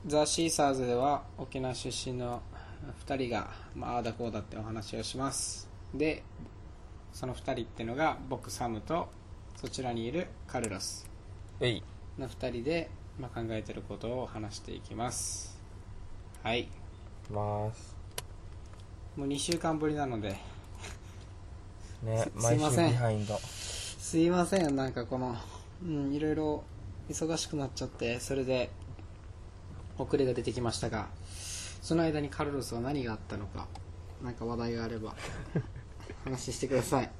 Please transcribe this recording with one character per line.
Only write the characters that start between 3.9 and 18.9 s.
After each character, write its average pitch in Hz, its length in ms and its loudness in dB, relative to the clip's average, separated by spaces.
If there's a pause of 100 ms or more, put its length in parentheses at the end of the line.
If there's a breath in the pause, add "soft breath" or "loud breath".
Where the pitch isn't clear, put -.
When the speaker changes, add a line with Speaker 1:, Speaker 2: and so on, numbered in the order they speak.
Speaker 1:
あ - 20 2
あ 117 80 2
だ 113 80 0
こ 117 160 -2
う - 20 0
だ 110 80 -2
っ 101 60 -2
て - 120 -8
お 107 60 -4
話 110 340 -4
を 113 60 -2
し - 160 -4
ま 135 140 2
す。 - 360 -4 (240)
で、 151 300 2 (880)
そ - 140 -4
の 123 80 -2
二 - 200 0
人 120 100 0
っ - 20 -4
て - 160 -8
の 117 140 -2
が、 143 220 4 (100)
僕、 127 240 -2
サ 120 160 0
ム 110 120 0
と、 170 280 0 (480)
そ 131 120 -6
ち 135 140 -4
ら 123 100 0
に 113 140 0
い 123 60 0
る 175 160 0 (180)
カ 127 140 0
ル 110 100 0
ロ 95 80 -2
ス - 320 -6 (480)
Speaker 2:
え 127 120 4
い。 107 120 0 (340)
Speaker 1:
の 135 120 -4
二 - 220 -2
人 120 120 -2
で、 160 260 2 (300)
ま 127 160 -4
あ、 120 60 -2
考 113 100 0
え 110 120 2
て 107 100 -6
る 101 100 -4
こ 101 140 -6
と 113 100 -4 (100)
を 120 100 0
話 107 280 -4
し - 60 -8
て 92 120 -8
い 92 80 -6
き - 140 -10
ま 120 160 0
す。 - 480 -4 (840)
は 113 100 4
い。 120 60 4
Speaker 2:
い - 80 -4 (580)
き 107 60 -6
ま 104 420 2
す。 - 220 -10 (1200)